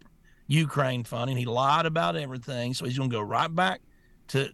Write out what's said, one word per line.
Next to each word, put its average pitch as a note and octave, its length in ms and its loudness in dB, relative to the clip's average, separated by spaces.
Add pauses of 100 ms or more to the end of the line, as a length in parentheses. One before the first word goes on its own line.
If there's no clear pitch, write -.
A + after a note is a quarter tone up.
(480)
Ukraine C#3 560 2
funding. B2 340 -4
He B2 80 -2
lied C#3 400 4
about E3 300 0
everything. C3 580 -4
So D#3+ 120 -6
he's B2+ 120 -2
gonna C3+ 120 0
go A2+ 120 -2
right C3 320 0
back F3+ 280 0 (480)
to, C3+ 240 0